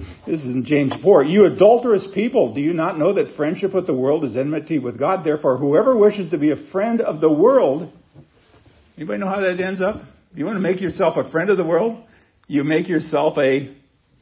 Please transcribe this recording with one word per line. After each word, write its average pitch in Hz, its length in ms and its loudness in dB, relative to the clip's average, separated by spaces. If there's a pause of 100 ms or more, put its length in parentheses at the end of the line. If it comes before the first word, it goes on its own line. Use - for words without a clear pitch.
(280)
this 165 120 -4
is 143 60 -12
in 127 200 -4
James 143 360 0
four, 175 220 6
"You 185 220 6
adulterous 208 680 4
people, 202 400 0
do 139 80 -6
you 156 120 -2
not 165 260 -4
know 175 140 2
that - 220 -2
friendship 170 380 -4
with 185 140 -2
the 160 60 -2
world 139 300 0
is 117 140 -4
enmity 151 400 -4
with 120 200 -8
God? 165 280 -2
Therefore, 147 320 0
whoever 170 400 2
wishes 202 320 2
to 165 80 -4
be 151 140 0
a - 200 -6
friend 226 300 -2
of 156 180 -4
the 160 120 4
world," 165 600 2 (1040)
anybody 190 240 -8
know 196 80 -4
how 196 140 -4
that 185 180 0
ends 190 220 -4
up? 196 220 -4 (320)
You 147 100 -6
want 214 100 -4
to 190 60 -2
make 180 180 -2
yourself 170 380 -2
a 131 140 -2
friend 170 180 -2
of 196 80 2
the 180 80 -2
world? 175 380 -2 (440)
You 143 160 -2
make 156 240 -2
yourself 156 520 -2
a 135 360 0 (460)